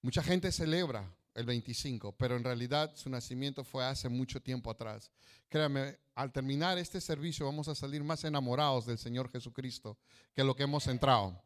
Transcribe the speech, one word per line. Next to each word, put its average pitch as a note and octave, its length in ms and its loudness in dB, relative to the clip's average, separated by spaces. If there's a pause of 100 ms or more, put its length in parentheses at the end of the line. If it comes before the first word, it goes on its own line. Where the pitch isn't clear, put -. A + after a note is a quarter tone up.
Mucha B2+ 220 0
gente F3+ 300 2
celebra D#3 600 0 (220)
el A#2 100 -4
veinticinco, A#2 720 -2
pero B2 200 2
en A#2+ 80 -2
realidad B2+ 500 0
su - 160 -10
nacimiento C3 540 -4
fue C3 200 -4
hace C3 240 -2
mucho B2+ 320 -2
tiempo B2 300 -6
atrás. A2 400 -8 (380)
Créame, C#3 500 0 (160)
al B2+ 180 -2
terminar C#3+ 460 2
este F3 220 -4
servicio D#3 460 -2
vamos D3 200 -2
a D#3 80 -4
salir C#3+ 300 -4
más D#3 180 -2
enamorados C3+ 640 2
del A#2+ 100 0
Señor A#2+ 320 -4
Jesucristo B2 680 -8 (360)
que C3+ 100 4
lo C3+ 100 6
que C3+ 80 0
hemos C#3+ 240 2
entrado. A#2 600 4